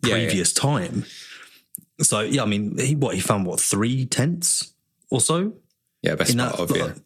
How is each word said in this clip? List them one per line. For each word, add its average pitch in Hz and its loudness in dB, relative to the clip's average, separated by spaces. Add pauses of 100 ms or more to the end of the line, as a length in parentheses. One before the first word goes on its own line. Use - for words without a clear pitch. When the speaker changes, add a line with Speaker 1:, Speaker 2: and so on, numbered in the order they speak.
Speaker 1:
Yeah, 113 2
yeah. 90 0
Speaker 2:
previous 87 0
time. 135 0 (960)
So, 120 2
yeah, 127 0
I - 0
mean, 104 0
he, 135 2
what, 123 2
he 95 0
found, 101 2
what, 87 -2
three 123 0
tenths - -2 (360)
or 131 2
so? 185 0 (500)
Speaker 1:
Yeah, 82 2
best - 2
Speaker 2:
In 120 2
Speaker 1:
part 123 0
Speaker 2:
that, - -2
Speaker 1:
of, 85 2
yeah. 87 0
Speaker 2:
like, - -6 (100)